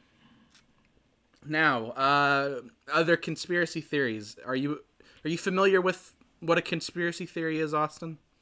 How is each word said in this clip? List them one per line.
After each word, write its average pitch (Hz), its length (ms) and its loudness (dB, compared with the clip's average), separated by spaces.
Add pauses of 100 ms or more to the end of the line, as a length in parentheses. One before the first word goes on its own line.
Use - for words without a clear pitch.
(1500)
Now, 147 420 2
uh, 139 760 2 (280)
other 165 280 4
conspiracy 170 640 -4
theories. 113 540 -2 (100)
Are 127 100 -2
you, 143 240 -2 (420)
are 151 60 -6
you 165 80 0
familiar 190 460 4
with 180 340 -4 (240)
what 170 160 2
a 175 60 2
conspiracy 170 640 -4
theory 160 340 -4
is, 151 140 -2
Austin? 151 420 -4 (240)